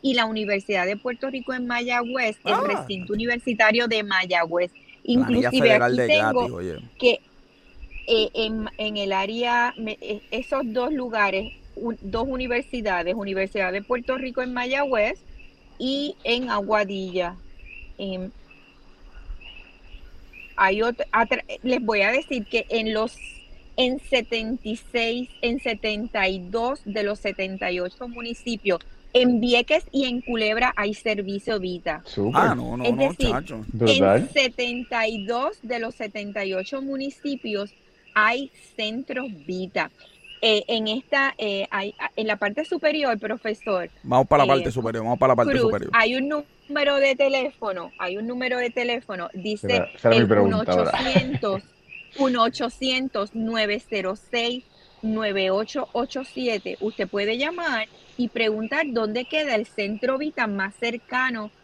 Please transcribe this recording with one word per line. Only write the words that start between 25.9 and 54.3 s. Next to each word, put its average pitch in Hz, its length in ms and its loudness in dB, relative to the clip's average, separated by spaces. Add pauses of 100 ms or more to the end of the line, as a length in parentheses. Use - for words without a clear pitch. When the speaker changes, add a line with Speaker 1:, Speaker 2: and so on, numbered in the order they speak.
Speaker 1:
y 190 120 -2
dos 226 440 -4
de 208 180 -4
los 202 160 -2
setenta 196 520 -4
y 180 100 -2
ocho 185 280 -8
municipios, 233 720 -4 (320)
en 247 280 6
Vieques 247 500 4
y 269 140 2
en 247 160 -2
Culebra 226 560 0
hay 208 180 -2
servicio 202 640 -2
Vita. 180 460 -4
Speaker 3:
Súper. 107 360 0
Speaker 2:
Ah, 196 140 4
no, 120 220 -6
no, 127 80 -4
Speaker 1:
Es 240 100 4
Speaker 2:
no, 269 140 4
Speaker 1:
decir, - 220 0
Speaker 2:
chacho. 113 420 -4
Speaker 3:
Brutal. 110 480 6
Speaker 1:
en - 120 -2
setenta 240 760 0
y 214 160 -6
dos 254 380 -2
de 240 180 -6
los 226 160 -6
setenta 208 480 -6
y 190 100 -2
ocho 190 280 -4
municipios 269 880 -6 (420)
hay 240 360 2 (260)
centros 240 500 -6 (200)
Vita. 180 440 -4 (520)
Eh, 214 260 4
en 220 200 0
esta, 269 480 0
eh, 196 340 -2
hay, 196 240 -4 (220)
en 220 100 -2
la 214 100 2
parte 208 280 -2
superior, 302 540 2
profesor, 208 720 -2 (140)
Speaker 2:
Vamos 127 220 4
para 143 200 8
la 139 80 6
Speaker 1:
eh, - 20 6
Speaker 2:
parte 127 140 0
superior, 113 340 -2
vamos 120 140 0
para 131 140 8
la - 40 6
parte - 160 6
Speaker 1:
Cruz, 254 120 4
Speaker 2:
superior. 220 280 0
Speaker 1:
hay 233 240 4
un 269 120 0
número 294 680 0
de 277 180 4
teléfono, 254 840 0
hay 185 180 -4
un 220 100 -6
número 247 300 -2
de 247 140 0
teléfono, 240 640 -4
dice 208 400 -2
Speaker 3:
Esa, 90 100 4
esa - 240 2
era - 20 10
mi 113 120 10
Speaker 1:
el 98 60 4
Speaker 3:
pregunta 98 440 4
ahora. 90 100 6
Speaker 1:
uno 85 60 2
ochocientos, 254 760 2 (280)
Speaker 3:
<laughs> - 260 -20
Speaker 1:
uno 254 280 4
ochocientos, 254 880 -2
nueve 220 520 -2
cero 196 280 -2 (160)